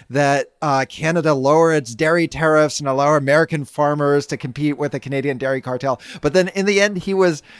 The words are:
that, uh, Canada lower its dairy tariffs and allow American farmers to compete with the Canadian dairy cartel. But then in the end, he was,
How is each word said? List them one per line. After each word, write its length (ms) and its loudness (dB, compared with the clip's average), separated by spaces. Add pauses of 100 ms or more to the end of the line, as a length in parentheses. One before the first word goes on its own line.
that, 440 0 (100)
uh, 260 0
Canada 460 0
lower 400 4
its 200 -4
dairy 320 0
tariffs 540 0
and 80 -4
allow 260 2
American 520 0
farmers 640 0
to 100 -6
compete 400 -4
with 140 -4
the 60 -6
Canadian 380 -4
dairy 240 -2
cartel. 400 -4 (220)
But 100 0
then 160 2
in 160 -4
the 160 2
end, 160 0
he 160 -6
was, 300 2 (180)